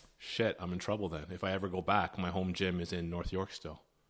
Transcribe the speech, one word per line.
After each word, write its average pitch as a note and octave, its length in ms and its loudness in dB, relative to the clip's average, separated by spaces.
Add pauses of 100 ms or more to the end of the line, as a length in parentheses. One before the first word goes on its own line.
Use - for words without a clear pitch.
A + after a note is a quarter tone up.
(200)
Shit, - 400 2
I'm F2+ 140 -4
in F2+ 40 0
trouble G2+ 320 0
then. D#2 220 -4
If F#2 120 -8
I F#2+ 100 2
ever G2 140 0
go F#2 140 -2
back, F#2+ 380 4
my F2 100 2
home F#2 240 2
gym F2+ 260 2
is E2+ 140 -2
in E2+ 160 -2
North F2 240 -2
York F#2+ 180 0
still. - 300 -10 (280)